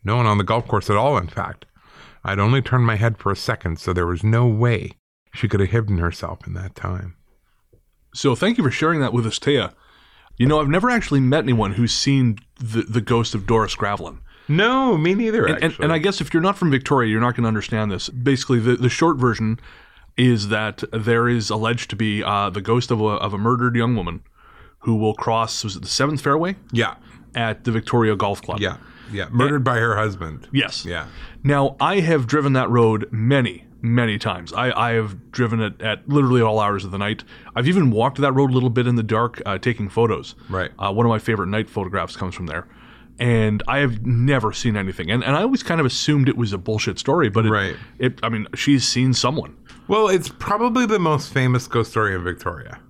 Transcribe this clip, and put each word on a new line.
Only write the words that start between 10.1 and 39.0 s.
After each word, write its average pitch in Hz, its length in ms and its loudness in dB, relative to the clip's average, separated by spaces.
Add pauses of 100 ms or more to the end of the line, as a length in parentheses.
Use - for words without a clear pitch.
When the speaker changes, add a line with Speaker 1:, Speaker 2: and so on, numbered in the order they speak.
Speaker 2:
You 120 100 4
know, 151 120 4
I've 147 80 0
never 185 220 2
actually 196 300 2
met 135 240 4
anyone 110 300 0
who's 113 200 0
seen 131 460 2 (200)
the, 113 220 -4
the 113 200 -2
ghost 117 340 0
of 98 100 -4
Doris 110 300 2
Gravlin. 101 440 -6 (280)
Speaker 1:
No, 233 500 2
me 165 160 2
neither, 220 320 2
Speaker 2:
And, 87 100 2
and, - 100 -4
Speaker 1:
actually. 165 180 -2
Speaker 2:
and 156 100 2
I 165 60 0
guess 190 220 -2
if 139 120 -8
you're 165 80 4
not 190 160 0
from 170 140 2
Victoria, 127 400 2
you're 110 100 2
not 123 140 0
gonna 120 120 0
understand 107 440 -2
this. 87 180 -6
Basically, 127 500 0
the, 123 160 2
the 123 140 2
short 165 280 2
version 113 420 0 (580)
is 120 320 2
that 107 420 -2
there 117 380 2
is 113 220 0
alleged 113 400 -2
to - 40 -6
be, 107 280 -2
uh, 101 260 0
the 95 100 -6
ghost 113 300 0
of 117 100 0
a, 107 40 0
of 104 280 -2
a 101 60 -6
murdered 120 380 0
young 117 200 2
woman 87 280 -6 (560)
who 113 160 0
will 107 180 0
cross, 113 500 -2
was 101 120 -6
it 101 80 -12
the 98 40 -12
seventh 143 340 -2
fairway? 165 340 0 (160)
Speaker 1:
Yeah. 113 240 0 (400)
Speaker 2:
At 113 300 -4
the 123 60 -2
Victoria 113 440 2
Golf 101 260 -2
Club. 90 180 -8
Speaker 1:
Yeah. 92 180 -4 (340)
Yeah. 98 180 -8
Murdered 131 280 2
Speaker 2:
And 127 80 0
Speaker 1:
by 123 120 2
her 113 180 2
husband. 92 560 -4
Speaker 2:
Yes. 127 320 -2
Speaker 1:
Yeah. 87 220 -8 (380)
Speaker 2:
Now, 139 360 2
I 175 200 2
have 160 260 2
driven 139 280 0
that 127 180 0
road 110 400 4
many, 120 540 0 (160)
many 117 360 0
times. 90 340 -6
I, 120 200 -2
I 117 220 0
have 107 380 -4
driven 113 300 0
it 104 180 -4
at 110 300 -6
literally 131 320 4
all 110 180 2
hours 104 240 0
of 95 80 -10
the 98 60 -6
night. 104 260 -4 (320)
I've 123 120 2
even 170 240 4
walked 113 260 0
that 139 160 2
road 139 160 4
a 127 40 0
little 127 180 2
bit 120 160 2
in 120 80 2
the 113 80 0